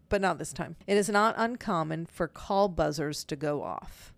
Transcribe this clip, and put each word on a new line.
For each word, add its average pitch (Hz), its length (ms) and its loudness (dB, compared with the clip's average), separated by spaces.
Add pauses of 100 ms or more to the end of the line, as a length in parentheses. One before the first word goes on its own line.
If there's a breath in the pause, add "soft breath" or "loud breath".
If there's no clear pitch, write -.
but 202 140 2
not 180 160 0
this 160 160 -8
time. 165 320 -8
It 202 100 2
is 202 140 4
not 208 280 6
uncommon 170 680 -2
for - 240 -4
call 202 400 2
buzzers 151 560 -2
to 156 100 -4
go 147 260 -2
off. - 560 -10